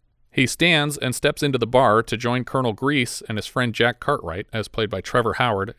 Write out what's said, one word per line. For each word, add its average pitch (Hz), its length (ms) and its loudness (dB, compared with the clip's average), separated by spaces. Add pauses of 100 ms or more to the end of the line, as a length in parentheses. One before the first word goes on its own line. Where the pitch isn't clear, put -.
(300)
He 127 160 2
stands 151 520 2
and 127 180 -2
steps - 260 0
into 139 160 0
the 117 80 0
bar 113 380 4
to 113 120 -4
join 120 280 -2
Colonel 127 300 -2
Grease 131 540 -2
and 107 100 -4
his - 80 -6
friend 120 280 -2
Jack 120 240 0
Cartwright, 98 540 -4
as 110 160 -4
played 110 220 -4
by 98 100 -4
Trevor 113 340 0
Howard, 107 440 0